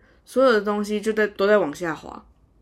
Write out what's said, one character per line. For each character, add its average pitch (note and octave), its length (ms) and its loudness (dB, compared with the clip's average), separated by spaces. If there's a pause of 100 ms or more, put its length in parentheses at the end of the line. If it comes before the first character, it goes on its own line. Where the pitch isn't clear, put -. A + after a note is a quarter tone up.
(240)
所 - 180 0
有 C4 100 6
的 G#3+ 80 2
东 G#3 240 -4
西 G#3 160 -4
就 G#3+ 120 -4
在， G#3+ 140 0
都 G3 220 -2
在 G#3 100 6
往 D3+ 160 -2
下 E3+ 180 -8
滑。 - 320 -14 (380)